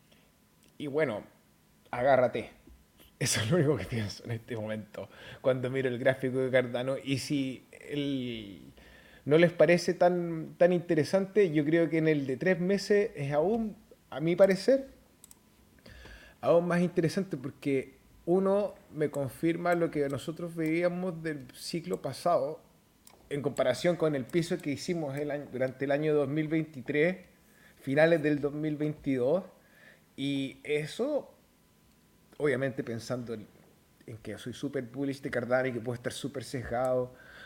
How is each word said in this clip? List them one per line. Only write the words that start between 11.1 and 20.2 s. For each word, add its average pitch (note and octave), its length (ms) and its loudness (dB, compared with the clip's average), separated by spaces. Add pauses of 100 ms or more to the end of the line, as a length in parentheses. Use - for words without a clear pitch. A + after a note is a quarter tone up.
yo D3 140 2
creo E3 240 4
que D#3+ 80 0
en D#3+ 100 2
el C#3+ 200 2
de C3 100 -2
tres F3+ 220 2
meses G3 560 2
es C#3+ 180 -4
aún, G#3 420 0 (360)
a B2 80 -8
mi E3 160 0
parecer, G3 540 4 (1500)
aún E3+ 260 4
más E3+ 140 2
interesante F3 560 0
porque C3+ 600 -4 (280)
uno F#3+ 500 2 (180)
me D3 160 -2
confirma E3+ 640 -2
lo E3+ 160 2
que C#3+ 200 -2
nosotros E3 440 -8